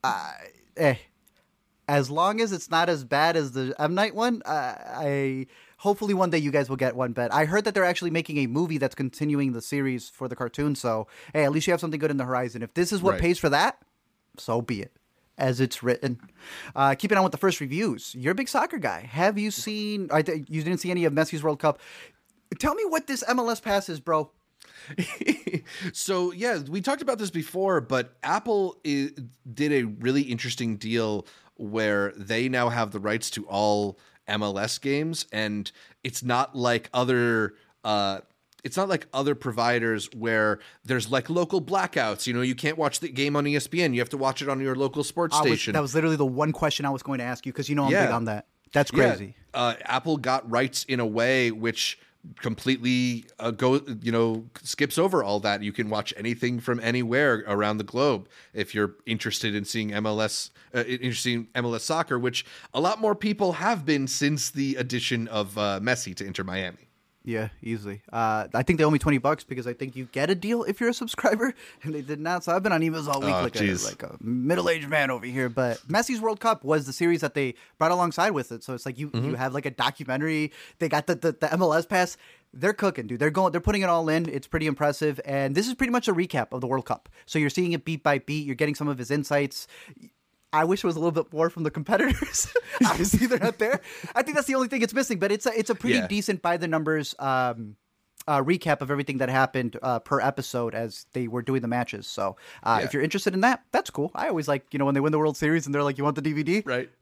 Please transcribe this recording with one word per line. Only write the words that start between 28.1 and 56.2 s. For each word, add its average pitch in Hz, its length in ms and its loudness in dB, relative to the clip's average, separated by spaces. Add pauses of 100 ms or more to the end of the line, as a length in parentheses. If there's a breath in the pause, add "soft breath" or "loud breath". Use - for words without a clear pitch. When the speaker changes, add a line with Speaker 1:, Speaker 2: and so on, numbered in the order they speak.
Speaker 2:
Apple 202 640 0
i-, 143 240 0 (440)
did 147 180 0
a 135 120 4
really 117 400 0
interesting 120 540 -4
deal 110 480 0 (300 loud breath)
where 104 600 0
they 113 320 -2
now 123 220 2
have 113 220 0
the 104 80 -6
rights 107 320 -2
to 104 160 -8
all 104 500 2 (300 soft breath)
M 104 160 0
L 101 140 -2
S 107 200 -2
games, 151 540 -2
and 107 400 -4 (320 loud breath)
it's 123 200 -8
not 123 320 0
like 120 380 0
other, 120 600 2 (280 soft breath)
uh, 101 360 0 (440)
it's 127 140 -6
not 196 100 0
like 180 260 -2
other 139 220 2
providers 117 800 0
where 107 440 2 (260 loud breath)
there's, 113 260 -2
like, 131 180 0
local 175 320 2
blackouts. 143 640 0
You 123 60 -2
know, 123 80 0
you 127 140 0
can't 151 220 -2
watch 147 240 0
the 165 80 -6
game 139 260 0
on 143 120 2
E 147 100 0
S 135 100 -2
P 170 140 -2
N. 151 120 2
You 120 80 2
have 117 80 -2
to 143 80 -6
watch 135 240 0
it 139 80 -4
on 135 120 -2
your 135 140 -2
local 139 280 -2
sports 160 320 -2
Speaker 1:
I 151 60 6
was, 139 80 4
Speaker 2:
station. 107 240 0
Speaker 1:
that 151 80 2
was 135 140 -2
literally 160 200 4
the 143 100 2
one 139 280 0
question 147 320 -2
I 139 60 0
was 135 120 -4
going 139 160 -4
to 120 60 -6
ask 123 200 -8
you, 131 60 -8
'cause 139 160 -6
you 147 80 0
know 139 100 2
I'm 135 60 4
Speaker 2:
Yeah. 185 140 4
Speaker 1:
big 117 80 2
on 117 120 0
that. 107 220 -6 (240)
That's 143 220 4
Speaker 2:
Yeah. 127 160 6
Speaker 1:
crazy. 101 260 -4 (180)
Speaker 2:
Uh, 120 200 2 (100)
Apple 143 340 0
got 127 320 0
rights 127 380 2
in 127 120 0
a 120 80 2
way 120 440 4
which 113 480 -2 (420 soft breath)
completely, 123 840 0 (140)
uh, 113 120 -2
go, 131 300 4 (200)
you 113 100 -2
know, 113 320 2 (180)
skips - 360 -2
over 175 260 4
all 101 160 0
that. 101 240 0
You 104 80 -4
can 107 180 -4
watch 104 280 -2
anything 120 420 -4